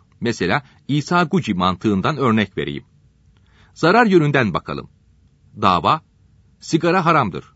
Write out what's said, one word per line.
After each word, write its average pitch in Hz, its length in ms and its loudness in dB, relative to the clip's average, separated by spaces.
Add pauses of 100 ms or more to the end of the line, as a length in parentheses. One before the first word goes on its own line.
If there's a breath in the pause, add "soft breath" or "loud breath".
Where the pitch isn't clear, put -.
(200)
Mesela 113 420 -2 (260 soft breath)
İsa 170 360 0
Guci 143 300 -2
mantığından 95 640 -2
örnek 113 420 0
vereyim. 71 260 -8 (920 soft breath)
Zarar 208 320 2
yönünden 143 480 2
bakalım. 76 360 -8 (720)
Dava, 98 400 2 (580)
sigara 170 460 0
haramdır. 131 380 0 (100)